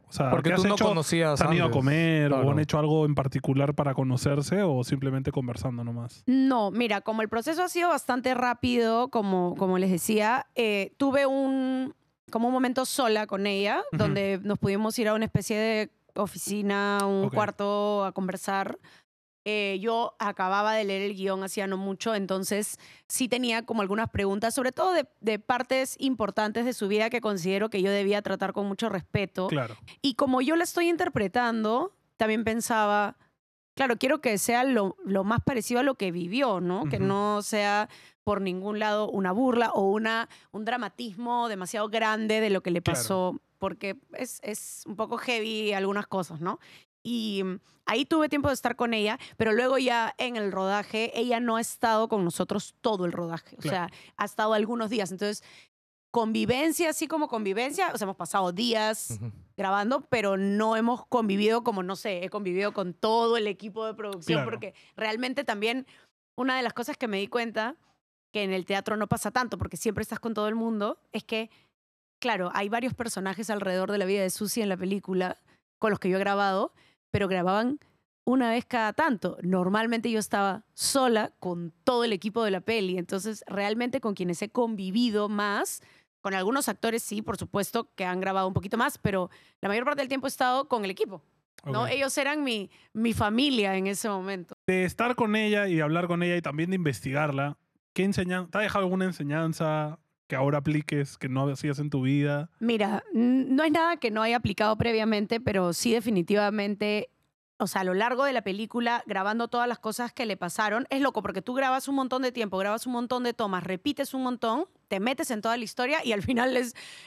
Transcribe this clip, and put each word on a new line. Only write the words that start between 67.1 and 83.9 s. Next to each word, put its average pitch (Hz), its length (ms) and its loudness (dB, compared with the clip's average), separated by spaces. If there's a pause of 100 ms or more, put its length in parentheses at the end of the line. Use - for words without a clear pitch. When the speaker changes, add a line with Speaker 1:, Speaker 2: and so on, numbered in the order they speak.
Speaker 3:
di 294 100 -2
cuenta, 233 480 -4 (580)
que 214 100 -2
en 190 80 -2
el 185 140 -2
teatro 196 320 -2
no 208 100 -2
pasa 220 240 -2
tanto, 247 260 -2
porque 185 200 -6
siempre 208 240 -2
estás 220 180 -8
con 226 140 -6
todo 208 140 0
el 220 80 -2
mundo, 226 440 -2 (140)
es 214 100 -6
que, 226 260 -4 (720)
claro, 190 320 0
hay 202 160 -2
varios 233 240 -2
personajes 190 560 -6
alrededor 190 420 -2
de 208 60 0
la 202 80 0
vida 196 160 2
de 185 80 0
Susi 208 320 -4
en 208 80 0
la 185 80 0
película, 185 600 -2 (420)
con 220 120 2
los 190 80 0
que 190 100 0
yo 185 80 2
he - 20 2
grabado, 202 540 2 (380)
pero 202 160 0
grababan 190 520 2 (460)
una 240 260 4
vez 240 140 0
cada 220 280 0
tanto. 262 480 0
Normalmente 214 720 2
yo 220 80 2
estaba 196 440 0 (100)
sola 247 680 2
con 175 340 -6 (100)
todo 240 200 4
el 226 100 2
equipo 214 300 -2
de 208 80 2
la 185 100 -2
peli, 190 360 -2
entonces 196 500 -6
realmente 220 540 -2